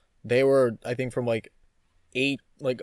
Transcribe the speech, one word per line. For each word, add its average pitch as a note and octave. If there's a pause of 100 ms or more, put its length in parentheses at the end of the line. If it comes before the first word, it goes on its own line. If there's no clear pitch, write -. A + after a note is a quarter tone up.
(240)
They A#2+
were, C3+
I B2
think, B2
from, B2
like, A2+ (600)
eight, C3+ (200)
like, B2+